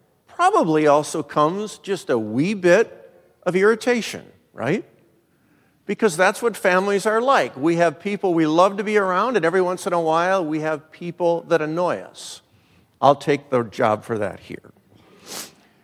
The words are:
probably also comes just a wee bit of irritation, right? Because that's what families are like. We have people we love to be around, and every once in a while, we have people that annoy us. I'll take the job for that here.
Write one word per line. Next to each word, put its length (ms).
probably 640
also 340
comes 560
just 320
a 80
wee 380
bit 480
of 120
irritation, 680
right? 300
Because 320
that's 240
what 160
families 480
are 160
like. 340
We 200
have 240
people 340
we 140
love 300
to 60
be 140
around, 400
and 80
every 160
once 240
in 80
a 80
while, 420
we 180
have 300
people 500
that 200
annoy 380
us. 420
I'll 160
take 360
the 100
job 420
for 140
that 220
here. 320